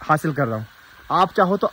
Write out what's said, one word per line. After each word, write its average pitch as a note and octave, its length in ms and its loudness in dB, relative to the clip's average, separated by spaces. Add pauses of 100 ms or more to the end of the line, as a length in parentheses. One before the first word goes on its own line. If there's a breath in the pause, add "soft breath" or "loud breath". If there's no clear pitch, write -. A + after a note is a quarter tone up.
हासिल D3+ 320 0
कर C3+ 140 -2
रहा A2+ 100 -4
हूँ, A2 80 -8 (460 loud breath)
आप E3+ 220 2
चाहो G3 240 2
तो - 160 -2